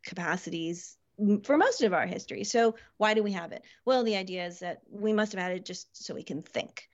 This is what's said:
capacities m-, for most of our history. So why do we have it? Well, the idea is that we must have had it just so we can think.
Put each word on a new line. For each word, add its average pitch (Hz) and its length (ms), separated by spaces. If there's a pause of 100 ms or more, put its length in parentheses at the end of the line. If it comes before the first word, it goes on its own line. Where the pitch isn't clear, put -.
capacities 170 960 (220)
m-, 208 220
for 285 160
most 453 240
of 208 120
our 156 140
history. - 360
So 226 320 (220)
why 214 160
do 214 100
we 202 100
have 170 180
it? - 120 (220)
Well, 254 180
the 220 120
idea 185 300
is 175 140
that 175 300
we 214 240
must 214 200
have 190 80
had 180 100
it 180 140
just - 380
so - 120
we - 80
can 147 180
think. - 520